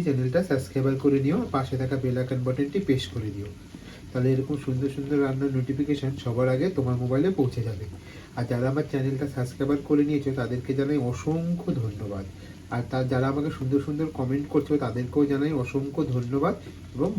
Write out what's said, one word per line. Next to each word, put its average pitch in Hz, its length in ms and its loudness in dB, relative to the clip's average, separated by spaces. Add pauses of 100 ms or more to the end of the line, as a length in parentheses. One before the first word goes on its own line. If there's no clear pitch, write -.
চ্যানেলটা 127 340 4 (100)
সাবস্ক্রাইবার 135 440 2 (100)
করে 139 200 6
নিও, 156 180 4
আর 226 140 -4
পাশে 127 240 0
থাকা 131 220 0
বেল 123 180 0
আইকন 127 260 0
বাটনটি 139 400 0
প্রেস 127 180 4 (100)
করে 107 200 -4
দিও। 101 140 -8 (600)
তাহলে 127 240 2
এরকম 131 200 0 (100)
সুন্দর 135 320 0
সুন্দর 143 280 0
রান্নার 135 340 0
নোটিফিকেশন 139 540 0 (120)
সবার 123 300 2
আগে 143 120 2 (100)
তোমার 123 260 2
মোবাইলে 135 260 2 (100)
পৌঁছে 123 300 2
যাবে। 104 160 -6 (520)
আর 123 140 -2
যারা 127 220 2
আমার 143 180 0
চ্যানেলটা 135 440 0
সাবস্ক্রাইবার 139 440 0 (100)
করে 147 200 6
নিয়েছো 139 220 0 (100)
তাদেরকে 123 380 -2
জানাই 143 200 2 (120)
অসংখ্য 165 580 -2 (140)
ধন্যবাদ। 101 420 -4 (500)
আর 120 160 0
তা 131 80 0 (140)
যারা 127 200 4
আমাকে 147 260 0
সুন্দর 139 280 2
সুন্দর 151 200 -2 (120)
কমেন্ট 139 340 0
করছো 147 200 4 (120)
তাদেরকেও 123 480 2
জানাই 143 200 2 (100)
অসংখ্য 139 380 -2 (140)
ধন্যবাদ 135 400 0 (400)
এবং 147 140 0 (100)